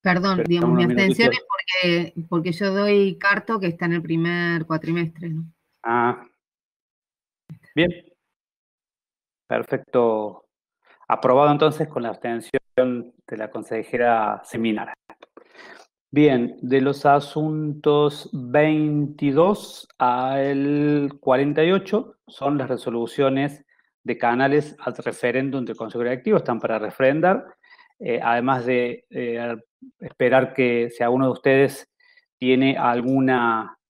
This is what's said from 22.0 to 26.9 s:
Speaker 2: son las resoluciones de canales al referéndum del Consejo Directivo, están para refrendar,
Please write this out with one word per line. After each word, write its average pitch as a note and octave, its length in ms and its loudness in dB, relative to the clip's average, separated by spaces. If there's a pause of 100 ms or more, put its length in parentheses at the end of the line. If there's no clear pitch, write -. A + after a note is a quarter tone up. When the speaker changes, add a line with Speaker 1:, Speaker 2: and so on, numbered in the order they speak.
Speaker 2:
son C#3+ 320 -4
las B2+ 100 -4
resoluciones C3+ 960 -2 (400)
de A#2 140 -6
canales C3+ 600 0
al A#2+ 180 -8
referéndum B2+ 680 -4
del A2 120 -10
Consejo A#2 260 -8
Directivo, C3 360 0
están A#2 220 -2
para A2 180 -2
refrendar, C#3+ 680 2 (520)